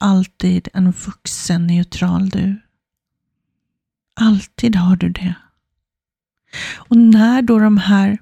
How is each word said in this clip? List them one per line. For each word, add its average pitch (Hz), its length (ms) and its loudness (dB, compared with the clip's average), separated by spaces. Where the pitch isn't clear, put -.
alltid 185 720 -2
en 185 160 2
vuxen - 760 -6
neutral 175 640 -2
du. 196 320 -4
Alltid 220 560 -2
har 180 200 2
du 180 120 -2
det. 180 260 -6
Och - 220 -2
när 233 460 6
då 233 160 2
de 214 200 4
här 196 440 0